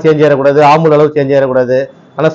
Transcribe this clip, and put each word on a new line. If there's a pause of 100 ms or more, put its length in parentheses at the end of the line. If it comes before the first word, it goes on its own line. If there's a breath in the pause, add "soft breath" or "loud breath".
சேஞ்ச்
ஆயிடக்கூடாது, (100)
ஆர்ம்ஹோல்
அளவு
சேஞ்ச்
ஆயிடக்கூடாது. (420)
ஆனா